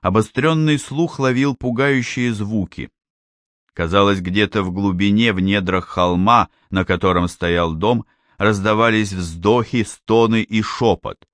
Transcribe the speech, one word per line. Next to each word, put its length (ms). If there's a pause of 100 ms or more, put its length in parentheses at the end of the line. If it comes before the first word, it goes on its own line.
Обострённый 800
слух 400
ловил 340
пугающие 800
звуки. 560 (840)
Казалось, 460
где-то 420
в 80
глубине, 640
в 80
недрах 460
холма, 640 (220)
на 140
котором 440
стоял 440
дом, 320 (320)
раздавались 760
вздохи, 720
стоны 580
и 200
шёпот. 720